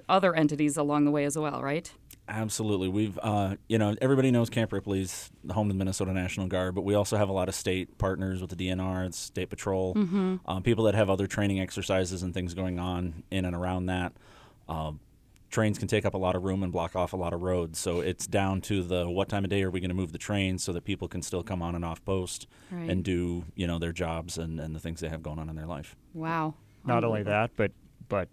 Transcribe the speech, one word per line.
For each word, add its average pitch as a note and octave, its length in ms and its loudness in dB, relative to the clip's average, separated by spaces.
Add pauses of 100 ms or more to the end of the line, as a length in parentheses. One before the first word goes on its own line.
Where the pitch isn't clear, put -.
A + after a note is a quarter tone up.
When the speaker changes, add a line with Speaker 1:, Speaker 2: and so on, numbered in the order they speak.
Speaker 1:
other F#3 260 6
entities D3 440 4
along D3 280 4
the D3 60 4
way D3 140 2
as D3 120 -2
well, C#3+ 240 -2
right? C#3+ 300 -4 (360)
Speaker 2:
Absolutely. G#2+ 600 0
We've, G2+ 340 0
uh, G2+ 340 2 (120)
you A2+ 100 4
know, G#2+ 240 4
everybody C3 300 6
knows A#2 180 4
Camp A2+ 220 0
Ripley's F#2+ 580 -2 (140)
the F2 100 -6
home G#2+ 160 2
of G2 60 0
the - 20 0
Minnesota F#2+ 360 0
National F#2 340 -2
Guard, F#2 280 0
but G2 80 -2
we G2 120 2
also G#2 220 2
have G#2 120 4
a F#2+ 40 0
lot F#2 160 0
of F#2 60 -4
state - 420 -2
partners F#2+ 440 0
with F#2 80 -6
the F#2 60 -10
D F#2 140 -2
N F#2 100 0
R, F#2 280 -2
the E2+ 60 -8
State - 360 -6
Patrol, F#2 460 -2
Speaker 1:
Mm-hmm. F#3 400 0 (100)
Speaker 2:
um, - 180 -2
people A2+ 220 4
that G#2 100 6
have G#2 140 4
other G2 180 2
training G2 320 0
exercises F#2 640 -2
and F2 100 -2
things F2+ 200 -4
going F2+ 260 -2
on F2+ 520 -4
in F#2+ 140 0
and F2 100 -2
around F2+ 320 0
that. F2+ 260 0 (560)
Uh, D#2 240 -2 (560)
trains G#2+ 280 2
can G2+ 120 -2
take G#2+ 160 4
up G2 80 0
a G2 40 -2
lot F#2 200 2
of F2+ 60 -2
room F#2+ 200 0
and F2+ 80 -2
block E2+ 240 -2
off F2+ 160 0
a F#2+ 60 -4
lot E2+ 160 -2
of F2 80 -4
roads, F2 360 0
so F2 220 0
it's E2+ 280 -2
down F#2+ 340 2
to G2 220 0
the F2 260 0
what F#2+ 180 0
time G2+ 160 0
of F#2 60 0
day G2 140 2
are F#2+ 80 0
we F2+ 100 -2
gonna F2+ 120 -2
move F2+ 200 -2
the E2+ 40 -6
train F#2+ 400 0
so F#2 140 -2
that E2+ 140 -4
people F#2 240 -2
can F2 120 -6
still F2 220 -4
come F#2 180 -4
on E2+ 140 -2
and E2+ 80 -4
off E2 220 -6
post F#2+ 420 -4 (220)
Speaker 1:
Right. E3+ 200 -6
Speaker 2:
and F#2 140 0
do, F2 400 0 (120)
you F#2 120 -2
know, E2+ 100 0
their E2+ 140 -2
jobs E2 460 -4
and, D#2+ 240 -4
and D#2+ 120 -6
the D#2 60 -6
things E2 220 -8
they D#2+ 80 -4
have D#2+ 120 -6
going D#2 180 -6
on D#2+ 100 -8
in D#2+ 80 -8
their D#2 80 -8
life. D#2+ 320 -10 (160)
Speaker 1:
Wow. D#3+ 400 -2 (320)
Speaker 3:
Not A#2 180 2
only A2 160 2
Speaker 1:
Unbelievable. G#2 120 -2
Speaker 3:
that, A2 260 2
but, G2+ 140 2 (360)
but F#2 260 0